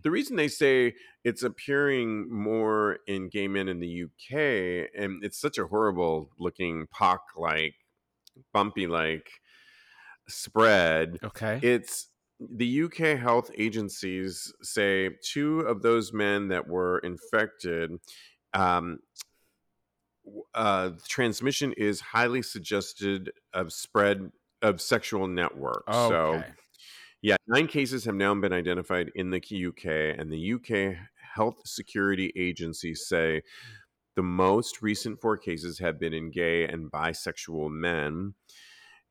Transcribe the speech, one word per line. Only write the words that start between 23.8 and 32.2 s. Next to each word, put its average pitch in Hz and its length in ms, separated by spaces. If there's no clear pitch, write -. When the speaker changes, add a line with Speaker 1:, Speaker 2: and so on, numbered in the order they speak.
Speaker 1:
of 101 180
sexual 107 460
networks. 82 640
So, 87 400
Speaker 2:
Okay. 80 140
Speaker 1:
yeah, 104 140
nine 139 200
cases 131 380
have 107 100
now 98 180
been 98 200
identified 90 600
in 92 160
the 90 200
U 90 220
K, 78 380
and 78 220
the 78 80
U 104 180
K 98 400
Health 110 300
Security 98 720